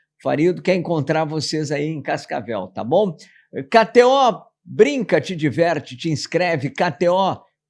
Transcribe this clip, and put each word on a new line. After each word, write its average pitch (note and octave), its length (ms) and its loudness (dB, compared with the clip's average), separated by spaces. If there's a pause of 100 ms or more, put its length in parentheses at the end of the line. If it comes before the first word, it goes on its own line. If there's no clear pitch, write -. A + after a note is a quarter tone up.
(200)
Farido D3 400 0
quer - 140 0
encontrar D#3+ 500 -2
vocês D3+ 460 -6
aí D3 160 -4
em D#3 160 -6
Cascavel, A#2+ 640 -6
tá - 160 -10
bom? E3 340 0 (540)
K A3+ 160 4
T A#3+ 160 6
O, B3+ 400 2 (220)
brinca, G#3 560 2
te F#3 160 -6
diverte, D3+ 600 0
te E3 140 -6
inscreve, D#3+ 600 -2
K F3 200 0
T - 180 0
O, F3+ 320 0 (300)